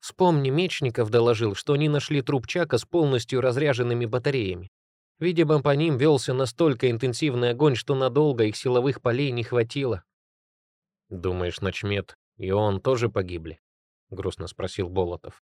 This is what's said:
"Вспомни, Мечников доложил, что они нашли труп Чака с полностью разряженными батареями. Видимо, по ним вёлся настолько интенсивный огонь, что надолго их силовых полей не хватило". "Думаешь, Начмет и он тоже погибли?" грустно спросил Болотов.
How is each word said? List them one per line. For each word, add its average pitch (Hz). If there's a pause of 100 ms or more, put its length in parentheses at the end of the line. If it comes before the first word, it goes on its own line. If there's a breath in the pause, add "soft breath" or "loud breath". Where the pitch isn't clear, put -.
"Вспомни, 156
Мечников 135
доложил, 113
что -
они 147
нашли 147
труп 131
Чака 160
с 110
полностью 135
разряженными 120
батареями. 110 (500)
Видимо, 160
по 143
ним 151
вёлся 135
настолько 131
интенсивный 120
огонь, 135
что 139
надолго 131
их 107
силовых 127
полей 127
не 120
хватило". 117 (1040)
"Думаешь, 90
Начмет 101 (180)
и 95
он 101
тоже 120
погибли?" 90 (480)
грустно 90
спросил 92
Болотов. 87 (100)